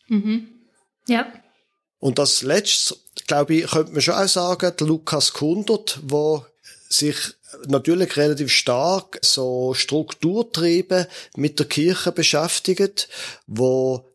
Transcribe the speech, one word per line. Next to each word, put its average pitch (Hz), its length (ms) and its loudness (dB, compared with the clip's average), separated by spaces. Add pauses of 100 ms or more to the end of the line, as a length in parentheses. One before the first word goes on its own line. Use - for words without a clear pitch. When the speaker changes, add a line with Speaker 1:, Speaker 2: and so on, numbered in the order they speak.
Speaker 1:
Mhm. 214 400 0 (600)
Ja. 240 240 0 (680)
Speaker 2:
Und 135 200 0
als 139 220 2
letztes, - 560 0 (300)
glaube 147 280 2
ich, 165 140 2
könnte 160 220 0
man 151 100 -2
schon 160 140 2
auch 196 120 2
sagen, 180 520 0
der 156 80 0
Lukas 156 460 0
Kundert, 202 680 -2
der 151 460 -2 (440)
sich 147 260 0 (500)
natürlich 165 500 2
relativ 147 340 2
stark 160 680 0
so 127 540 0
strukturtrieben 175 1300 0 (300)
mit 147 240 -2
der 143 80 0
Kirche 175 440 0
beschäftigt, 170 1000 0 (380)
wo 127 680 0